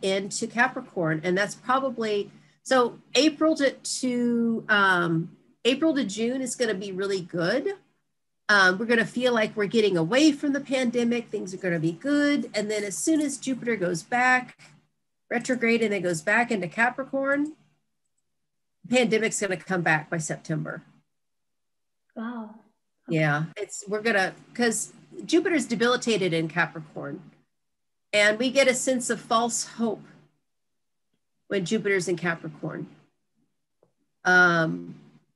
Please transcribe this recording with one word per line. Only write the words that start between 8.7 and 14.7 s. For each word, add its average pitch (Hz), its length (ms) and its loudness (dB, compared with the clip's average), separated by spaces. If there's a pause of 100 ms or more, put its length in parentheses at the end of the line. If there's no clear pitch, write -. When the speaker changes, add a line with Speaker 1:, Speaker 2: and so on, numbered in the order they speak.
Speaker 1:
we're 226 80 -4
gonna 226 200 2
feel 247 260 0
like 214 240 0
we're 208 100 0
getting 208 300 2
away 240 340 4
from 285 220 -2
the 277 80 -2
pandemic. 240 680 0
Things 202 260 -8
are 180 40 -10
gonna 175 220 -2
be 165 120 0
good. 285 640 0
And 208 160 -2
then 214 140 -2
as 196 120 -8
soon 320 240 2
as 285 180 -2
Jupiter 233 380 -4
goes 180 260 -2
back 254 560 0 (720)